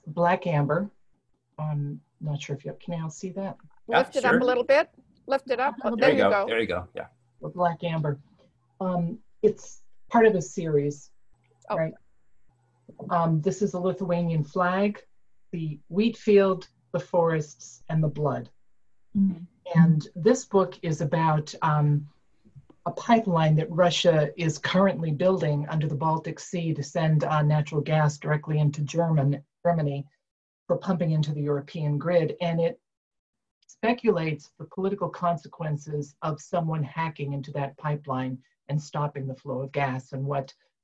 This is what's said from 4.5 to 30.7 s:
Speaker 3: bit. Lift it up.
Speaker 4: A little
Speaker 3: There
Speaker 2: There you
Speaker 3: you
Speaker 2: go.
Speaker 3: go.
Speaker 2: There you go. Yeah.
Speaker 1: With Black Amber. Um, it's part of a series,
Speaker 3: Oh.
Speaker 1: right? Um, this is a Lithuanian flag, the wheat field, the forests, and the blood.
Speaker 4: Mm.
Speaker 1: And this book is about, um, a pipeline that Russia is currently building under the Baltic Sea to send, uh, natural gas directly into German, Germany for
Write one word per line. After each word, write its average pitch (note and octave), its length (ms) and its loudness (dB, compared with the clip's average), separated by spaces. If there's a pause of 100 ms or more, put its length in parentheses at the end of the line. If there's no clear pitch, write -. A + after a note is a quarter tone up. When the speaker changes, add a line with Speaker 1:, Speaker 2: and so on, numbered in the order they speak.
Speaker 3:
bit. C#4 260 2 (380)
Lift C4+ 220 -2
it A#3+ 100 0
up. C4+ 220 0
Speaker 4:
A - 40 -10
little A#3 120 -2
Speaker 3:
There B3+ 120 6
Speaker 2:
There - 80 4
you - 80 4
Speaker 3:
you - 40 6
Speaker 2:
go. G3+ 140 2
Speaker 3:
go. - 40 -4
Speaker 2:
There A2+ 120 0
you A2 80 0
go. F2 280 -4
Yeah. - 100 -10 (340)
Speaker 1:
With D#3 140 -12
Black F3 300 -2
Amber. D#3 360 -2 (600)
Um, F3+ 360 -2 (240)
it's - 400 0 (280)
part A3+ 160 6
of G#3 100 6
a F3 60 0
series, D3 680 -2 (600)
Speaker 3:
Oh. G3+ 80 -2
Speaker 1:
right? D#3+ 160 -2 (1160)
Um, E3 320 2
this F#3 200 -2
is G3+ 120 0
a F3+ 60 -4
Lithuanian F3 640 -2
flag, F#3+ 580 0 (500)
the D#3+ 280 -6 (100)
wheat G#3+ 280 0
field, G3 500 4 (240)
the F3 80 -4
forests, - 880 -2
and D#3+ 140 0
the D3+ 40 0
blood. C3+ 420 -4 (680)
Speaker 4:
Mm. F3+ 280 0 (300)
Speaker 1:
And E3 400 4
this G#3+ 300 2
book F#3 360 2
is D#3+ 200 -4
about, D#3 600 0
um, D3 440 2 (800)
a E3+ 40 -6
pipeline E3+ 640 4
that D#3 160 0
Russia E3 640 4
is E3 200 -2
currently F3+ 540 2
building D3+ 580 0
under D#3 180 -2
the D3 80 -4
Baltic D#3 440 -2
Sea E3 340 -4
to D3 100 -6
send, D#3+ 400 2
uh, D3+ 200 2
natural D3+ 360 2
gas D3+ 380 2
directly D3+ 420 -2
into D3 220 0
German, D3 640 0 (200)
Germany D3 440 0 (600)
for E3+ 100 2